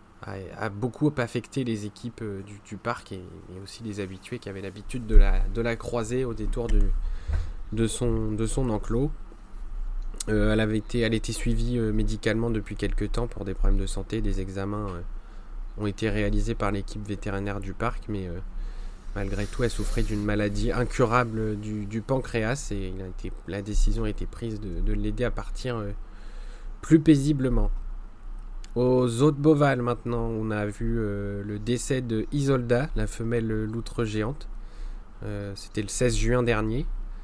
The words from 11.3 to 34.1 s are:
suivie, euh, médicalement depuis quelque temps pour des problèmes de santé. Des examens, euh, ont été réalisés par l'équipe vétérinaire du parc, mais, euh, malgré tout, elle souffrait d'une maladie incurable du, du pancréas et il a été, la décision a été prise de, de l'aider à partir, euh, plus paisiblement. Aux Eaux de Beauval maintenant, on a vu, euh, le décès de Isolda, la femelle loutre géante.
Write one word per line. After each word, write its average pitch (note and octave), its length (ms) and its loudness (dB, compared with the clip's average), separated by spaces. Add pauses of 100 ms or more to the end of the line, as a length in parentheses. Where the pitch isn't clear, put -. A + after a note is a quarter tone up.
suivie, A#2 440 2
euh, A2 140 2
médicalement A2 580 2
depuis G#2+ 280 -2
quelque G#2 280 0
temps A#2 220 -2
pour G2+ 180 -8
des F#2+ 80 -4
problèmes G2+ 260 6
de F#2+ 60 2
santé. G#2 360 -4
Des G2 200 2
examens, G2 480 -4
euh, F2 120 -6 (800)
ont G#2 60 0
été G#2 240 0
réalisés G#2+ 460 2
par G2+ 160 0
l'équipe G2+ 360 -4
vétérinaire G2+ 520 -4
du F#2+ 120 -4
parc, - 380 -2
mais, G2 180 -4
euh, E2+ 120 -6 (760)
malgré G2+ 320 -2
tout, - 180 -2
elle A#2 60 2
souffrait G#2 320 0
d'une G#2 220 0
maladie G#2 480 2
incurable A2+ 880 2
du, G#2+ 260 -4
du G#2+ 160 -4
pancréas B2 680 -2
et F#2+ 160 -2
il F#2 120 -6
a F#2+ 60 -8
été, F#2 260 -8 (160)
la F#2+ 140 -4
décision G#2 440 4
a A2 40 0
été - 160 -2
prise A2 340 -6
de, F2+ 200 -4
de G#2 140 2
l'aider G#2+ 300 0
à A#2 60 2
partir, A2+ 480 -4
euh, G#2 140 -4 (880)
plus D#3+ 180 8
paisiblement. C3+ 720 6 (1040)
Aux B2+ 480 4
Eaux D3+ 80 8
de C#3 100 2
Beauval C#3+ 440 6
maintenant, A#2+ 420 -2
on A2 240 -2
a G#2+ 160 0
vu, A2+ 320 -2
euh, G2+ 460 -2
le G#2 160 -6
décès B2 420 0
de A2+ 300 -2
Isolda, C3+ 640 2
la G#2+ 100 2
femelle A2+ 600 -2
loutre A2+ 380 -4
géante. G#2+ 460 -2 (720)